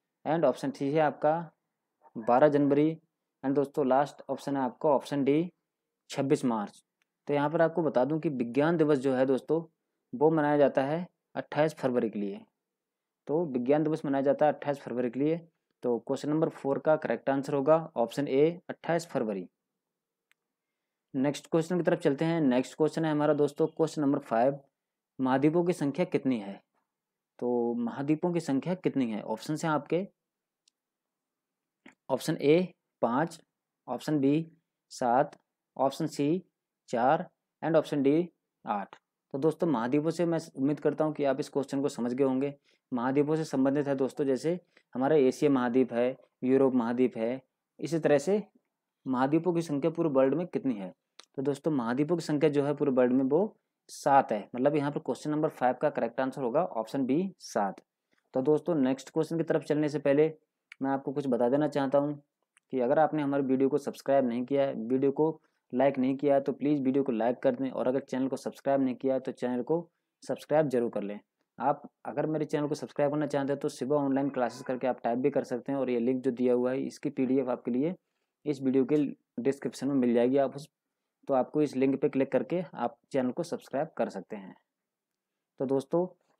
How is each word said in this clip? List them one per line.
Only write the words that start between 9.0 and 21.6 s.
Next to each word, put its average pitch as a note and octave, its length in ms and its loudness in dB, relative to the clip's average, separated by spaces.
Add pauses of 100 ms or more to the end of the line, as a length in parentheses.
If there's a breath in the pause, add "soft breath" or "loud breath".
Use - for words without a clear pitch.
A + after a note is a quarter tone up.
है C3 120 2
दोस्तों C#3 360 0 (520)
वो C#3+ 180 4
मनाया D3 260 2
जाता C#3 260 4
है E3 240 -4 (280)
अट्ठाईस D3+ 400 -2
फरवरी A#2+ 340 0
के G#2 100 -8
लिए। G2+ 220 -6 (840)
तो D#3 180 0
विज्ञान C3+ 380 2
दिवस D3+ 220 -2
मनाया C#3 180 0
जाता C#3 220 4
है C#3+ 80 4
अट्ठाईस C#3+ 260 -4
फरवरी B2 300 -4
के B2 100 -6
लिए। D#3 180 2 (460)
तो A#2+ 160 0
क्वेश्चन C#3 300 -6
नंबर D#3 220 0
फ़ोर - 280 -4
का D#3 180 2
करेक्ट - 320 -4
आंसर C#3 240 -2
होगा D3 240 4 (180)
ऑप्शन A#2+ 320 -2
ए D#3 420 2
अट्ठाईस E3 380 -4
फरवरी। G#2+ 400 -4 (1700)
नेक्स्ट C#3 340 -2
क्वेश्चन E3+ 300 -2